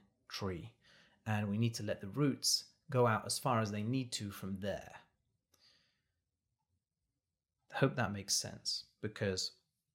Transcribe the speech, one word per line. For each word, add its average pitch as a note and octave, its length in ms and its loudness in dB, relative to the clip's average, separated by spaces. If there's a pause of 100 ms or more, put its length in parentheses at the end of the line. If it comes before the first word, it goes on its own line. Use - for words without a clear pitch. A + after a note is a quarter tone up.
(280)
tree. F#2 420 -6 (560)
And G#2+ 220 0
we G2+ 80 0
need A#2 180 2
to A2+ 80 -6
let G#2 200 -2
the G2+ 60 -8
roots B2+ 560 2 (260)
go B2 160 6
out G#2+ 180 4
as - 140 -2
far B2 220 4
as G#2 100 2
they G#2 120 -2
need B2 300 0
to G2+ 180 -4
from F#2+ 300 -6
there. F#2+ 320 -4 (2750)
I - 40 -4
hope C3+ 180 4
that G2+ 160 2
makes G2 220 -2
sense, - 500 -4 (160)
because G2+ 520 -2 (420)